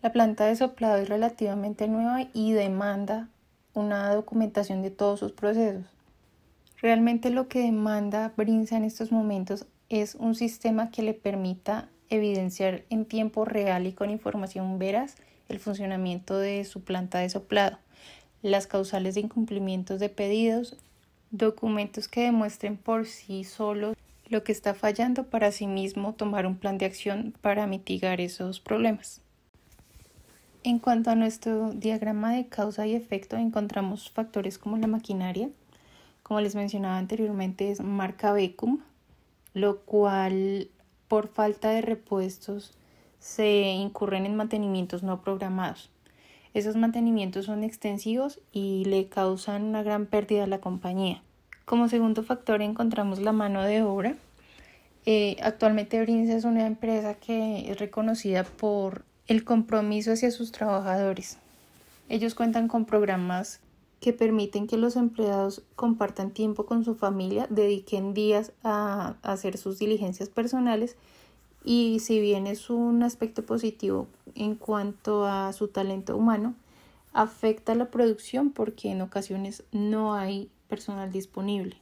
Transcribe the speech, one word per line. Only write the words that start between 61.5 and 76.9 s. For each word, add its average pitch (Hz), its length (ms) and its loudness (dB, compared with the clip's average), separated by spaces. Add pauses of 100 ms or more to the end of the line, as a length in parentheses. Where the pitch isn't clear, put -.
Ellos 226 260 -2
cuentan 233 340 2
con 226 180 2
programas 190 760 0 (400)
que 240 120 2
permiten 214 540 2
que 226 100 -2
los 233 200 2
empleados 202 640 0 (140)
compartan 202 560 0
tiempo 214 340 -2
con 233 180 2
su 226 120 -2
familia, 196 520 0
dediquen 202 680 0
días 214 360 2 (140)
a 208 580 -2
hacer 196 340 -4
sus 190 220 -6
diligencias 202 500 -2
personales 240 680 0 (680)
y 226 360 4
si 220 200 2
bien 202 280 2
es 214 200 -6
un 240 360 4
aspecto 226 420 -2
positivo 214 640 -2 (260)
en 214 220 -2
cuanto 208 680 -2
a 196 280 0
su 208 160 -4
talento 196 480 -2
humano, 226 400 2 (560)